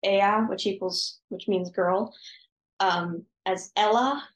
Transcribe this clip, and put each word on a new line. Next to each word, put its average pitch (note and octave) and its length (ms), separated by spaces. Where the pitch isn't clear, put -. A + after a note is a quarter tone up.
ella, G3 460
which - 180
equals, F#3+ 600
which - 200
means F3+ 220
girl, F#3+ 440
um, F3 440
as F#3 300
Ella B3 600